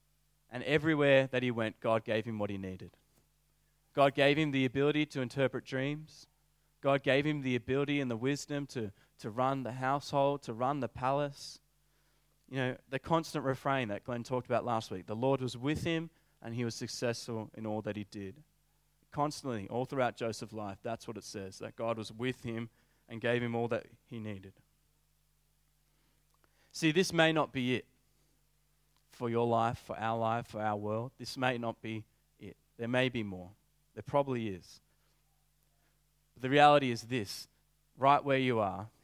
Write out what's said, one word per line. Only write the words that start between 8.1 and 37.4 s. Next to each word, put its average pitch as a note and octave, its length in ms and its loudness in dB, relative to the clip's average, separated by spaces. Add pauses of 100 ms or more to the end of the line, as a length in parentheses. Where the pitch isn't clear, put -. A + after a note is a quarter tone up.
the A2+ 80 -2
wisdom C#3+ 480 -2
to, G#2+ 260 -6 (280)
to A#2 100 -8
run C3 320 0
the A2+ 100 -6
household, C#3 680 0
to A#2+ 100 -10
run B2+ 280 -2
the A#2 80 -2
palace. C#3 680 -4 (920)
You C3 80 -6
know, B2+ 180 0 (140)
the C3+ 80 -2
constant D#3+ 440 0
refrain C3+ 460 0
that G2+ 160 -6
Glenn A#2+ 180 -6
talked B2 240 -4
about A#2 200 0
last A2+ 240 -2
week, F#2 160 -8
"The G#2+ 100 -6
Lord C3 240 2
was B2 160 -4
with C#3+ 280 -2
him E3 260 -2 (320)
and A#2 120 -10
he A#2+ 80 -2
was A#2 120 -4
successful A2+ 800 -6
in A2 100 -10
all G#2+ 160 -4
that G#2 160 -6
he G#2 140 -6
did." G2 240 -10 (760)
Constantly, C3+ 560 -4
all B2 180 -4
throughout B2 320 0
Joseph's A2+ 340 -6
life, G#2 300 -8
that's A#2 260 -8
what A2 80 -8
it G2 80 -14
says, G2 360 -12
that A2 140 -10
God A2+ 220 -2
was A2 160 -8
with B2 300 -4
him A#2 260 -6 (420)
and A2+ 120 -12
gave A#2+ 200 2
him A#2 120 -2
all A#2 140 0
that A2+ 180 -2 (240)
he A#2+ 80 -10
needed. G2 340 -10 (2250)
See, D#3 200 2
this F3+ 180 4
may D#3+ 220 6
not D3+ 220 0
be B2+ 200 2
it - 120 -2 (1300)
for A#2+ 180 -4
your A#2 160 2
life, A#2 400 2
for - 120 -8
our A2+ 200 -2
life, A2+ 300 0
for G#2+ 120 -10
our G#2+ 160 2
world. G#2+ 420 -4
This B2 200 -12
may B2+ 180 2
not A#2 240 -4
be A2 240 -8 (340)
it. - 160 -16 (220)
There A#2 100 -6
may B2+ 220 4
be B2 140 -2
more. F#2 260 -8 (460)
There G#2+ 80 -12
probably C3 460 0
is. F2+ 340 -12 (1500)
But A#2 80 -20
the B2+ 80 0
reality D3 400 8
is A2 140 -4
this, A2+ 440 -6 (480)